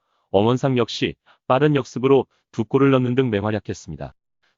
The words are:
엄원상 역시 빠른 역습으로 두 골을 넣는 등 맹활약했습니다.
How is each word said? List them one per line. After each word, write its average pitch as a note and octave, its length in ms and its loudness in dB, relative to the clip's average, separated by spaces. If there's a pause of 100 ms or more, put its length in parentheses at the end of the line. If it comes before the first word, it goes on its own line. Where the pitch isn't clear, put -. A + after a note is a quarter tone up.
(300)
엄원상 B2 480 2
역시 A2 380 -4 (320)
빠른 C#3+ 280 2
역습으로 C3 520 0 (240)
두 A2+ 120 -4
골을 C3+ 280 2
넣는 B2+ 240 0
등 B2+ 160 0
맹활약했습니다. G2+ 800 -6 (440)